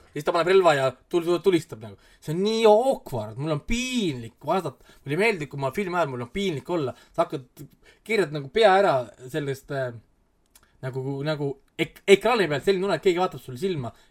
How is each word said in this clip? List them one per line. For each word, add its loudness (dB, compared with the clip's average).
siis -10
ta -2
paneb 2
relva 8
ja 2
tul-, -4
tul-, 0
tulistab 0
nagu. -16
See -8
on -2
nii 0
awkward, 2
mul -2
on -8
piinlik -4
vaadata. -4
Mulle -4
meeldib, 0
kui -10
ma -4
filmi -4
ajal, 0
mul -8
on -20
piinlik -4
olla. -2
Sa -2
hakkad, -10
keerad 0
nagu -8
pea 6
ära 4
sellest, -6
äh, -4
nagu, -6
nagu -4
ek-, -6
ekraani 4
pealt -2
selline 0
tunne, 0
et -2
keegi 0
vaatab -4
sulle -14
silma -4